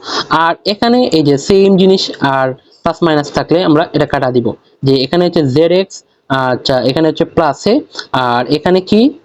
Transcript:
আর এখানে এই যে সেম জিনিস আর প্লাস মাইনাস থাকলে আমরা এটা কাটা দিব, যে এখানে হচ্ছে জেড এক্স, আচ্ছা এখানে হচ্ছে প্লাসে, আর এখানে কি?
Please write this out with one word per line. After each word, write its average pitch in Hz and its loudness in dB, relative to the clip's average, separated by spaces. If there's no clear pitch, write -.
আর 165 0
এখানে 233 0
এই 160 2
যে 143 2
সেম 196 2
জিনিস 190 2
আর 135 -2
প্লাস - -8
মাইনাস 151 0
থাকলে 160 0
আমরা 165 0
এটা 151 0
কাটা 135 -4
দিব, 117 -2
যে 135 2
এখানে 135 0
হচ্ছে 170 0
জেড 151 2
এক্স, 190 -2
আচ্ছা 131 0
এখানে 156 0
হচ্ছে 156 0
প্লাসে, 160 -2
আর 123 0
এখানে 180 0
কি? 214 2